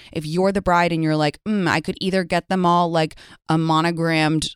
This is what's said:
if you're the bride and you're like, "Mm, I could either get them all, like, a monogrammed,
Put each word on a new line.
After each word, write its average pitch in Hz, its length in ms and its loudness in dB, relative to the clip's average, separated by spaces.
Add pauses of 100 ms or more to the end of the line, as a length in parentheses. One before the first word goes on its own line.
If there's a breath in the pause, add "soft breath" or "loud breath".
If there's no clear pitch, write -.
(120)
if 156 140 -8
you're 180 260 0
the 196 80 -2
bride 175 320 2
and 160 120 -2
you're 156 120 0
like, 151 220 0 (100)
"Mm, 202 200 0
I 156 140 0
could - 200 -8
either 185 220 0
get 170 260 -4
them 185 160 0
all, 175 240 2
like, 160 260 -2 (320 loud breath)
a 165 120 2
monogrammed, 160 960 0